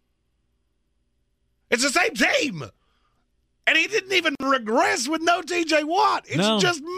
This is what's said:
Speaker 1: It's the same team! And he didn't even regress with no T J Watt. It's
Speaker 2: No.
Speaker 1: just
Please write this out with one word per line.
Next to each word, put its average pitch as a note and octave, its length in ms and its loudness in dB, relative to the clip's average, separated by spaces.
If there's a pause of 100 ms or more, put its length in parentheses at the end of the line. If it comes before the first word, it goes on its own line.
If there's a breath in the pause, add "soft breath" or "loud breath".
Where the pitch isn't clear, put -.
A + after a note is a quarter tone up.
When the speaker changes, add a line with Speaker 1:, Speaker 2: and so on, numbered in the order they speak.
(1700)
Speaker 1:
It's A#3 140 0
the C#4+ 60 0
same E4+ 260 0
team! C4+ 480 -2 (1040)
And C#4+ 100 6
he E4 100 2
didn't G4 260 -4
even D#4+ 280 0
regress C4 680 0
with D#4+ 140 -2
no E4+ 200 2
T E4+ 240 -4
J D4+ 180 2
Watt. F#4 440 0
It's - 100 -4
Speaker 2:
No. G#3 220 2
Speaker 1:
just F4 220 0 (160)